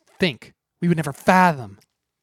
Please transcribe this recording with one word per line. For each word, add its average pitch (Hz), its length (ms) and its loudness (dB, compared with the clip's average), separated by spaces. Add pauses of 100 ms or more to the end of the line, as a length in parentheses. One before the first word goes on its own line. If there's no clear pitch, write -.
(180)
think, 151 340 -6 (300)
we 175 60 0
would 165 100 0
never 147 160 -8
fathom 160 640 0 (440)